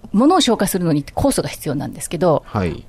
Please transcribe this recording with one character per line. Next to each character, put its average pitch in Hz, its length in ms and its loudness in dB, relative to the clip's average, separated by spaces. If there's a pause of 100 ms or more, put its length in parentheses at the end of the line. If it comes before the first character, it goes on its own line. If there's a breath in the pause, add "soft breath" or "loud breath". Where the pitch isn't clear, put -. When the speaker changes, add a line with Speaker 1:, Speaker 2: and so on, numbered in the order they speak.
(120)
Speaker 1:
物 277 220 4
を 359 60 4
消 233 160 2
化 196 100 0
す 190 100 -2
る 180 80 -2
の 165 80 2
に 147 120 0
酵 - 260 -2
素 170 120 -2
が 143 60 -6
必 - 200 -10
要 139 80 -4
な 127 100 -6
ん 120 60 -10
で 147 80 -16
す - 80 -12
け 165 100 -6
ど、 156 280 2
Speaker 2:
は 101 180 -2
い。 80 240 -6